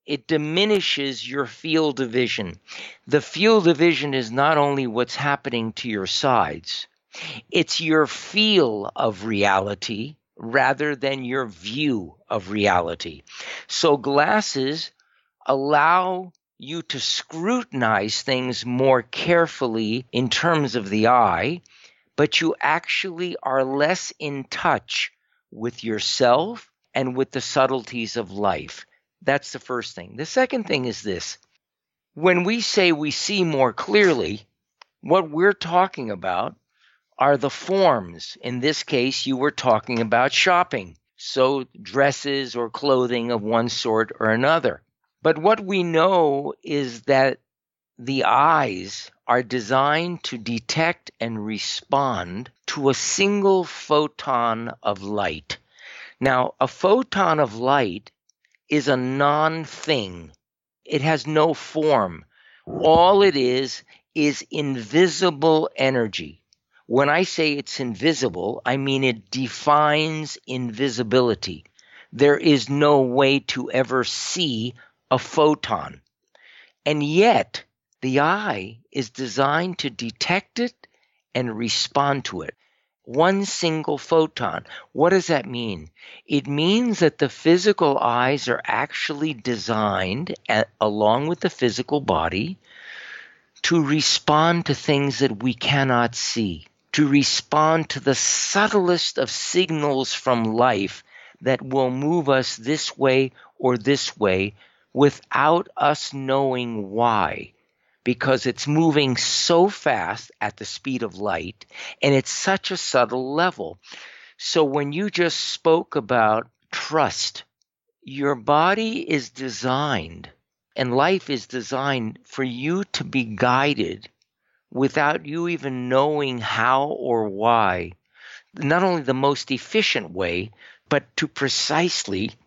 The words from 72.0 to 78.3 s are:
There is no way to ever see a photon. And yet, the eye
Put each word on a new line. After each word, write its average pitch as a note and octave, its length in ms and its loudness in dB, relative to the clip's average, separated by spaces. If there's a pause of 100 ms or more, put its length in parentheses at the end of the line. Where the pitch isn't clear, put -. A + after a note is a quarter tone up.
There C#3+ 240 4
is C#3 320 4
no C#3+ 340 4
way C3+ 380 4
to - 300 -8
ever B2+ 340 0
see A#2+ 720 -4 (360)
a C3 80 4
photon. G2+ 840 0 (840)
And D3+ 160 0
yet, D#3 640 2 (360)
the C3 200 0
eye C#3+ 580 -2 (120)